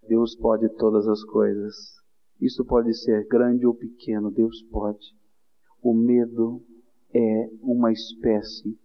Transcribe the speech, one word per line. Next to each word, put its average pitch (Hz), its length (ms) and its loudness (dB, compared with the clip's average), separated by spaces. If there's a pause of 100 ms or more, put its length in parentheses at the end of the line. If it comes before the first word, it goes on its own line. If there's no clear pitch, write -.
Deus 113 280 2
pode 113 400 0
todas 110 320 2
as 107 160 -2
coisas. 104 500 -2 (640)
Isso 127 240 -2
pode 117 300 2
ser 107 320 0
grande 123 400 2
ou 120 80 4
pequeno, 110 560 -6
Deus 113 400 -2
pode. 104 340 -6 (800)
O 120 100 2
medo 117 720 2 (500)
é 110 380 0 (100)
uma 120 300 2
espécie - 960 -4